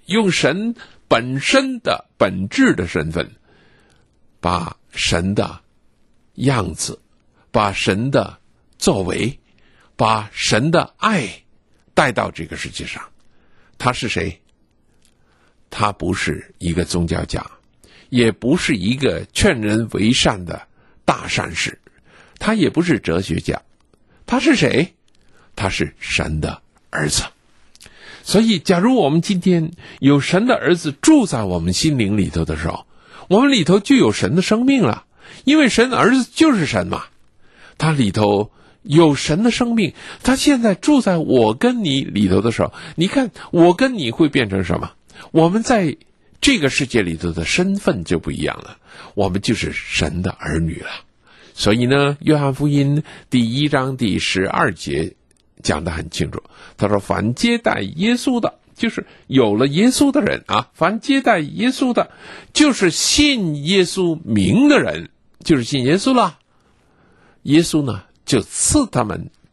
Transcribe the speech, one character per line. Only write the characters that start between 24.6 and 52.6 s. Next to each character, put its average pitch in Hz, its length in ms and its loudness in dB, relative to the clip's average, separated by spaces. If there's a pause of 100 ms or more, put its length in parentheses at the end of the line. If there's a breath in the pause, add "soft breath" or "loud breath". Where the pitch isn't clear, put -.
他 101 120 -2
是 78 300 -4
神 76 420 -4
的 - 220 -6 (260)
儿 76 200 -4
子。 - 160 -4 (1000 loud breath)
所 - 180 2
以 226 180 4
假 175 200 0
如 240 180 2
我 160 140 2
们 165 100 2
今 180 200 -2
天 170 320 0 (260 loud breath)
有 143 220 4
神 190 260 0
的 254 80 4
儿 143 200 2
子 160 180 -4
住 294 340 4
在 123 160 -4
我 90 160 -2
们 85 140 -2
心 147 260 0
灵 104 180 0
里 95 140 0
头 82 140 -2
的 80 120 -6
时 80 120 -4
候， - 180 -8 (420 loud breath)
我 196 120 4
们 277 100 4
里 226 140 2
头 190 160 4
就 277 160 4
有 135 160 4
神 101 240 -2
的 185 40 2
生 220 240 0
命 269 180 2
了， 117 220 -2 (400 loud breath)
因 294 140 4
为 285 100 4
神 247 240 2
儿 202 220 4
子 262 180 2
就 311 220 4
是 180 120 2
神 98 200 -2
嘛， - 180 -8 (760 soft breath)
他 160 140 0
里 131 180 2
头 104 420 2 (300 soft breath)
有 151 320 4
神 160 280 -2
的 233 80 4
生 233 240 0
命。 196 200 0 (280 loud breath)
他 254 140 2
现 262 260 2
在 214 120 2
住 285 260 2
在 190 160 0
我 117 380 4
跟 240 280 0
你 139 200 0
里 101 260 0
头 98 120 4
的 113 120 0
时 - 100 0
候， - 100 -2 (220 loud breath)
你 175 140 0
看 262 220 0 (200 loud breath)
我 175 240 6
跟 262 240 0
你 127 120 -2
会 151 180 2
变 131 200 0
成 95 160 -2
什 85 140 -2
么？ - 140 -10 (380 loud breath)
我 165 180 4
们 208 140 0
在 196 340 0 (440)
这 269 180 2
个 139 120 0
世 - 160 -2
界 117 160 0
里 85 140 -2
头 85 160 -4
的 80 120 -4
身 190 320 0
份 113 260 -2
就 82 160 -2
不 78 120 -10
一 73 100 -6
样 71 160 -4
了， - 220 -20 (360 loud breath)
我 98 140 0
们 95 120 -2
就 113 140 0
是 80 180 -4
神 - 500 -4
的 95 80 -2
儿 - 280 -6
女 82 220 -4
了。 - 80 -14 (640 soft breath)
所 104 200 0
以 120 100 0
呢， 143 380 2
约 151 160 2
翰 139 160 -2
福 143 120 -2